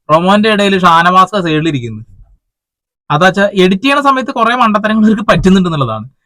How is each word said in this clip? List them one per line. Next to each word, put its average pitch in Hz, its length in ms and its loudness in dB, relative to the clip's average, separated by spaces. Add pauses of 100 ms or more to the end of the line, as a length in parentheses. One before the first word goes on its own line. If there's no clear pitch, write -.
പ്രൊമോന്റെ 196 400 2
ഇടയിൽ 196 300 0
ഷാനവാസ്ക 180 600 2
സൈഡിലിരിക്കുന്നു. 147 640 -4 (1040)
അതാച്ചാ 185 420 0
എഡിറ്റ് 190 300 2
ചെയ്യണ 277 160 0
സമയത്ത് 269 320 -2
കുറെ 233 240 -2
മണ്ടത്തരങ്ങൾ 214 520 0
ഇവർക്ക് 220 220 0
പറ്റുന്നുണ്ടെന്നുള്ളതാണ്. 160 800 0 (160)